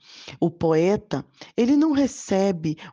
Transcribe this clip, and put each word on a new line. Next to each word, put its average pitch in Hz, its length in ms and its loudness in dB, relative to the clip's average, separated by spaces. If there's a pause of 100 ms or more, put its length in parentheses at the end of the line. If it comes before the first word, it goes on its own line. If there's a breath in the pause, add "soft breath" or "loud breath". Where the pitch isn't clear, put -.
(400 loud breath)
O 165 100 2
poeta, 165 760 0 (320 loud breath)
ele 240 200 2
não 311 160 2
recebe 190 840 -2 (160 loud breath)